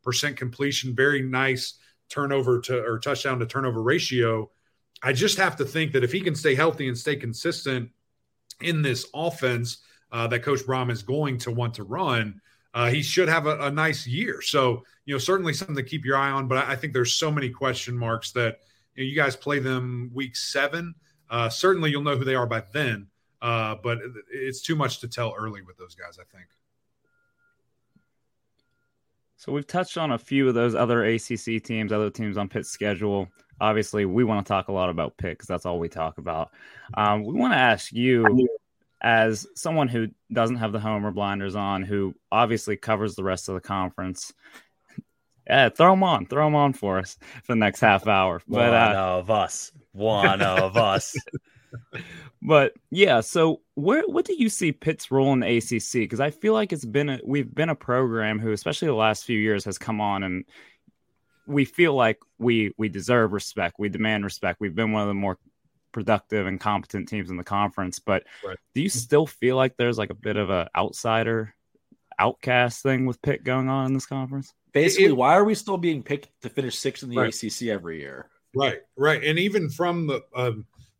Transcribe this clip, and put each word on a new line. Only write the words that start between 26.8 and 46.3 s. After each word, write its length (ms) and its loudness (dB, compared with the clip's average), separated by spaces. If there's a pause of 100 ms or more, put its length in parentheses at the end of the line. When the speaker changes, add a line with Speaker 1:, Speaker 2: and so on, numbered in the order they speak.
Speaker 2:
So 140 -12
we've 160 -4
touched 300 -4
on 140 -2
a 60 0
few 300 0
of 60 4
those 220 2
other 280 2
A 140 2
C 180 -6
C 240 -4
teams, 320 -4
other 180 0
teams 280 -6
on 100 -4
Pitt's 220 -8
schedule. 580 -2 (320)
Obviously, 460 0
we 180 2
wanna 200 0
talk 240 -2
a 40 -6
lot 180 0
about 280 -4
Pitt 200 -6
'cause 100 -20
that's 180 -6
all 140 -4
we 100 -4
talk 280 -6
about. 340 -6 (420)
Um, 300 2
we 100 -8
wanna 220 2
ask 360 4
you, 560 4 (540)
as 520 2
someone 360 0
who 180 -2 (240)
doesn't 240 0
have 160 -2
the 80 -4
homer 320 -4
blinders 440 -4
on, 280 -2
who 320 -2 (160)
obviously 460 2
covers 380 -2
the 80 -8
rest 260 -4
of 60 -4
the 40 -6
conference, 720 -6 (1120)
yeah, 220 4
throw 240 6
'em 120 4
on, 220 2
throw 220 2